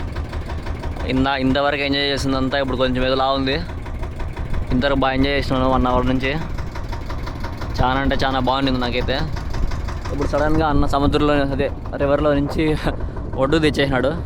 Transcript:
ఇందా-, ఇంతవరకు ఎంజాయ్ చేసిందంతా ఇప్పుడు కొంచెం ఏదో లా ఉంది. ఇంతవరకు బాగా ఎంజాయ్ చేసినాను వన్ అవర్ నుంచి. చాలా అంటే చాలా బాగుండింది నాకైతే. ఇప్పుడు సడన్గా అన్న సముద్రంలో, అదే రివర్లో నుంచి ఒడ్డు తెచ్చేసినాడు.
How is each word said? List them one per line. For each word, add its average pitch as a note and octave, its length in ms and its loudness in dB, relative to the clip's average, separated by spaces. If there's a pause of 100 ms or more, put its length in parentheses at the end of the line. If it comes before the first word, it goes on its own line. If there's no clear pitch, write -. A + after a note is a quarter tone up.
(1080)
ఇందా-, C3+ 300 2
ఇంతవరకు C#3+ 460 2
ఎంజాయ్ C#3+ 280 0
చేసిందంతా C3+ 480 0
ఇప్పుడు C3+ 180 0
కొంచెం B2+ 280 2
ఏదో C3 100 2
లా C3+ 160 2
ఉంది. C3+ 300 0 (1120)
ఇంతవరకు C#3 260 2
బాగా C3 140 2
ఎంజాయ్ C#3 240 2
చేసినాను C3 340 2
వన్ B2+ 160 4
అవర్ B2 200 2
నుంచి. C3 280 0 (1500)
చాలా B2+ 180 2
అంటే C3+ 240 2
చాలా C3 140 2
బాగుండింది B2+ 420 2
నాకైతే. B2 380 0 (960)
ఇప్పుడు C#3+ 160 0
సడన్గా D#3 380 2
అన్న C#3+ 200 4
సముద్రంలో, D3 480 4
అదే C#3 360 0 (260)
రివర్లో C#3+ 380 2
నుంచి D3+ 420 0 (580)
ఒడ్డు C#3 220 2
తెచ్చేసినాడు. C#3 560 2 (140)